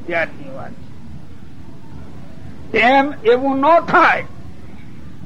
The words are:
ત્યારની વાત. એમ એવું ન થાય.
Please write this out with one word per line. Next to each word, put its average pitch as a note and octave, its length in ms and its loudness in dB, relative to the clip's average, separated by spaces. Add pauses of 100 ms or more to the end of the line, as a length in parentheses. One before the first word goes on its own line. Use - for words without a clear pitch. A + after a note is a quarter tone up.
ત્યારની D3+ 500 -4
વાત. C#3 240 -10 (1900)
એમ C#4 380 6 (120)
એવું C4 340 4
ન D#4+ 220 6
થાય. D#4 460 4 (1000)